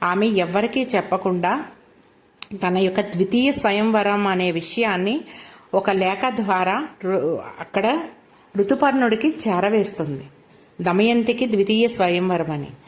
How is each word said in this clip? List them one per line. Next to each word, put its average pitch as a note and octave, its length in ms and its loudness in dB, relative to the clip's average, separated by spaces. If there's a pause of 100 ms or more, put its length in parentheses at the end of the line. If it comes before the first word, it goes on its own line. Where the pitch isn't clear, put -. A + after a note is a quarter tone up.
ఆమె F#3 240 2
ఎవ్వరికీ G#3+ 680 0
చెప్పకుండా F#3 720 0 (920)
తన F3+ 240 0
యొక్క F#3+ 220 0
ద్వితీయ G3 520 2
స్వయంవరం G#3 760 2
అనే F#3 240 0
విషయాన్ని G3 720 -2 (540)
ఒక F#3+ 160 0
లేఖ F#3+ 400 0
ద్వారా G3+ 560 0 (180)
రు-, E3 340 0 (220)
అక్కడ A3 400 0 (560)
ఋతుపర్ణుడికి B3+ 800 2 (140)
చేరవేస్తుంది. F#3 720 0 (580)
దమయంతికి A3+ 640 2
ద్వితీయ G#3+ 420 2
స్వయంవరం F3 640 0
అని. D3 160 -6 (220)